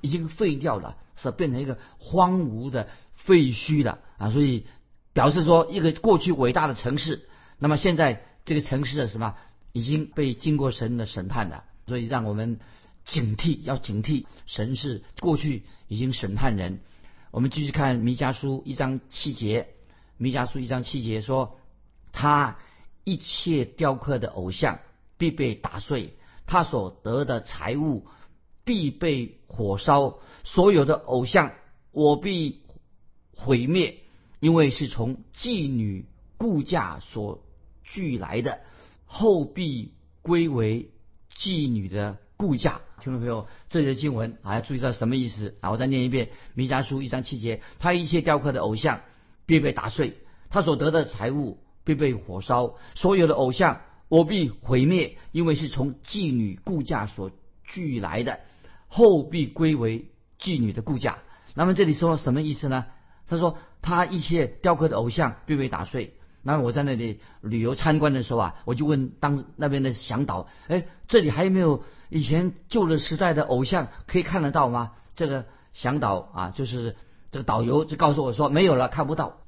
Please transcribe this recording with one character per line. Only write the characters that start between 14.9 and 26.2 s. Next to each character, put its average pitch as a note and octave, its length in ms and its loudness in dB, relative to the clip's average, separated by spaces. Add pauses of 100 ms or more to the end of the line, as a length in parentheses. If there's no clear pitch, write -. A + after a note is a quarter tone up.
过 E3+ 160 2
去 C#3 280 -2 (240)
已 G2+ 80 -6
经 C3 160 -2
审 G#2 220 -4
判 A#2 220 4
人。 F#2 240 -6 (500)
我 - 100 -4
们 C3 100 2
继 D3+ 140 -4
续 C#3 80 -4
看 C3+ 240 2
弥 A#2+ 180 0
迦 C3+ 180 -2
书 C3+ 340 -6
一 C3+ 80 -8
章 C3 340 -2
七 - 240 -6
节， A2+ 360 -2 (500)
弥 B2 140 -2
迦 B2 140 -2
书 C3+ 120 -6
一 B2+ 80 -6
章 B2+ 160 -4
七 B2+ 200 -6
节 A2 200 -4
说 B2+ 360 -4 (540)
，“他 C#3+ 460 2 (460)
一 F#3+ 120 -2
切 - 480 -2
雕 C#3 300 -2
刻 C3 240 -4
的 A2 100 -4
偶 F#2 220 -8
像 G#2+ 300 -2 (360)
必 E3 140 0
被 C3 240 -2
打 - 260 -10
碎， G#2+ 360 -6 (300)